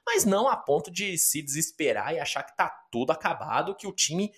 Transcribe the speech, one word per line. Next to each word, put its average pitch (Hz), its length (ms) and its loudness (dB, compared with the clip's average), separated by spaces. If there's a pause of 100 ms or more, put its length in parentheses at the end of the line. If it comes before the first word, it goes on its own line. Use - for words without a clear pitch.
mas - 200 2
não 214 240 4
a 233 80 2
ponto 151 340 0
de 185 260 -4
se - 240 2
desesperar 139 720 -2
e 160 60 -2
achar 139 240 -4
que - 140 -16
tá 170 120 2 (220)
tudo 120 200 2
acabado, 165 640 -2
que 208 120 -14
o 190 40 -8
time 180 460 -2